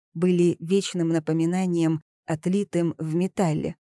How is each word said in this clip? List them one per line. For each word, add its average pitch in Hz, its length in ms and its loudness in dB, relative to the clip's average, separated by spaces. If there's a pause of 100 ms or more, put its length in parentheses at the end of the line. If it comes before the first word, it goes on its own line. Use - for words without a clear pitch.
(140)
были 175 460 2
вечным 175 480 -2
напоминанием, 165 920 0 (240)
отлитым 175 720 -2
в 156 180 -4
металле. 165 680 -2